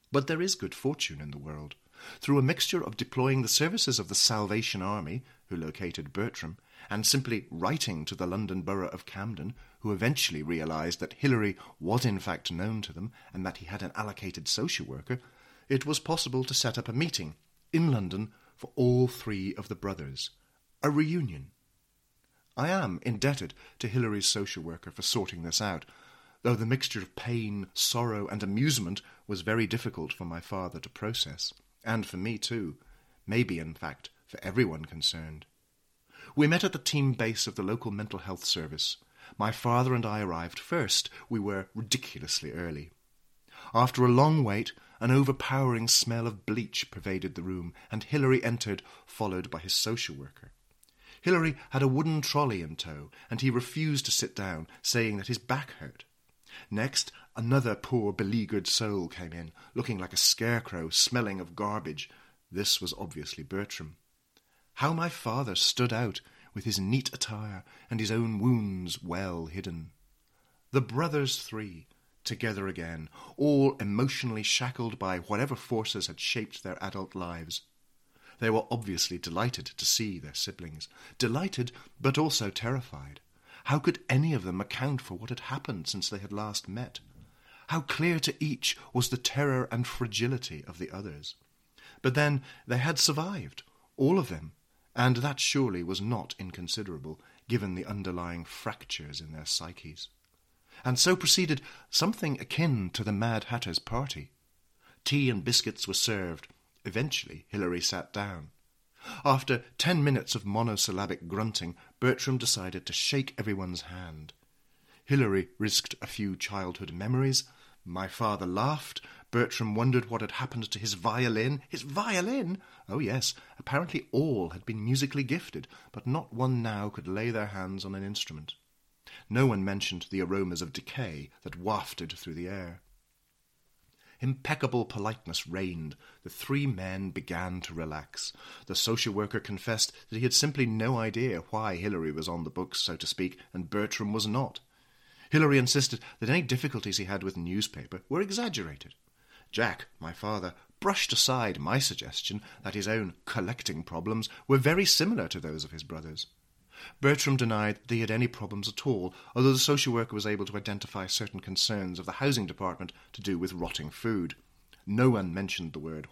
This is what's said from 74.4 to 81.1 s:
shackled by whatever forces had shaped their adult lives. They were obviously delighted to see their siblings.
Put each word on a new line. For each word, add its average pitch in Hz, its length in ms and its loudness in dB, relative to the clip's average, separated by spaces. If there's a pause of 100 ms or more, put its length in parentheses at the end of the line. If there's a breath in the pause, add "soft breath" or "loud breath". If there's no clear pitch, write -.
shackled 123 540 0
by 92 220 0
whatever 117 360 0
forces 110 520 -2
had 80 120 -8
shaped - 440 -4
their 92 200 -6
adult 95 320 -6
lives. 85 460 -6 (800 loud breath)
They 113 100 4
were 110 220 4
obviously 101 460 -2
delighted 87 480 -2
to - 200 -6
see 104 320 0
their 73 160 -12
siblings. 80 540 -8 (300 loud breath)